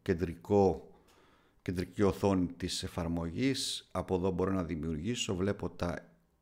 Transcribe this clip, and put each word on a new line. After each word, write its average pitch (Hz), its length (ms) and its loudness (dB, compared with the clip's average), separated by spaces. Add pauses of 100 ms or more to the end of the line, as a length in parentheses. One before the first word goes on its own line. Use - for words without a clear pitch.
κεντρικό, 92 880 2 (720)
κεντρική 90 400 -4
οθόνη 95 440 4
της 87 360 -6
εφαρμογής. 87 1080 -4
Από 92 220 -2
εδώ 92 160 2
μπορώ 92 220 0
να 92 120 0
δημιουργήσω, 82 720 -4
βλέπω 95 360 -2
τα - 420 -6 (300)